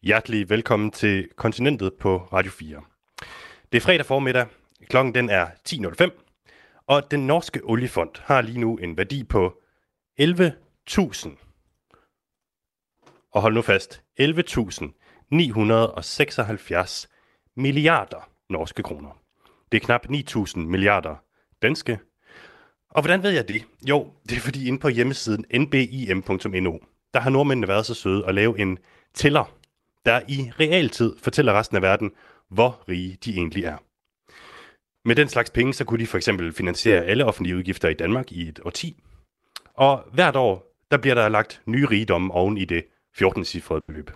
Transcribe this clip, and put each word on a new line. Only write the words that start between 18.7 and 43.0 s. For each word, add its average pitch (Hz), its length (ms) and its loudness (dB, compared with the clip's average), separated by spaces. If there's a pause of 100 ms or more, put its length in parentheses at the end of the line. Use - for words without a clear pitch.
kroner. 71 380 -12 (520)
Det 110 100 2
er - 40 -12
knap 120 220 0
ni 139 140 -4
tusind 92 440 -4
milliarder 92 480 0 (480)
danske. 117 360 -2 (920)
Og 156 120 0
hvordan 180 200 2
ved 202 80 2
jeg 135 180 0
det? 110 160 -6 (240)
Jo, 143 220 0 (180)
det 120 80 -4
er 120 40 -4
fordi 131 280 -6
inde 135 100 -2
på 151 100 0
hjemmesiden 120 560 0 (180)
N 151 80 -2
B - 40 -2
I 120 400 0
M 95 80 -2
punktum 95 300 -4
N 95 140 -2
O, 82 120 -4 (360)
der 131 60 2
har 127 100 0
nordmændene 135 380 2
været 104 180 2
så 117 80 -6
søde 98 320 -2
at 95 80 0
lave 104 240 2
en 95 200 -2 (360)
tæller, 143 400 0 (500)
der 117 240 2
i 135 220 -6 (100)
realtid 156 600 2
fortæller 120 300 2
resten 107 240 2
af 92 60 2
verden, 101 280 2 (400)
hvor 117 380 2
rige 90 360 -6
de 113 100 -6
egentlig 87 300 -4
er. 73 120 -8 (1300)
Med 117 80 6
den 147 120 4
slags - 220 -2
penge, 127 240 2
så - 100 -6
kunne 113 160 -2
de 113 60 -4
for 107 100 -6
eksempel 87 360 0
finansiere 90 520 2
alle 110 200 0
offentlige 95 320 -2
udgifter 90 320 -2
i 80 60 0
Danmark - 380 -4
i 87 160 -10
et 78 160 -16
årti. - 380 -10 (720)
Og 135 380 4
hvert 147 240 4
år, 104 400 0 (140)
der 143 60 4
bliver 127 180 4
der 113 140 4
lagt 107 380 0
nye 131 200 0
rigdomme 92 480 0
oven 98 240 0
i 98 60 -2
det 85 200 -4 (340)